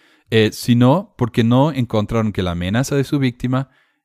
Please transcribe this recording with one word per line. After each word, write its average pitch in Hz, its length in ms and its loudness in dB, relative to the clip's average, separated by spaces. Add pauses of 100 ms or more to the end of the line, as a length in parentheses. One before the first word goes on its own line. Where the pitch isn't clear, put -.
(300)
eh, 110 220 4
sino 127 680 2
porque 117 260 0
no 131 280 2
encontraron 113 600 -2
que 98 100 -4
la 90 100 -2
amenaza 95 420 -4
de 139 100 0
su 143 140 -4
víctima 127 520 -4 (340)